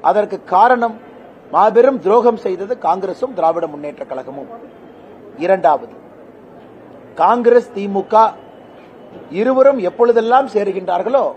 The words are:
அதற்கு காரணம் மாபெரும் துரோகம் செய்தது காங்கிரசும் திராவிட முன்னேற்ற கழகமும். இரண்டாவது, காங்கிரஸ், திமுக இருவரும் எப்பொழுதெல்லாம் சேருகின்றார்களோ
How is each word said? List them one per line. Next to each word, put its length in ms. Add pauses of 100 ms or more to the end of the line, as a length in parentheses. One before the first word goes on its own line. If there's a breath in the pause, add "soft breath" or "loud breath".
அதற்கு 420
காரணம் 520 (560)
மாபெரும் 480
துரோகம் 380
செய்தது 440
காங்கிரசும் 520
திராவிட 340
முன்னேற்ற 380
கழகமும். 420 (920)
இரண்டாவது, 560 (1200)
காங்கிரஸ், 600
திமுக 560 (960)
இருவரும் 480
எப்பொழுதெல்லாம் 720
சேருகின்றார்களோ 880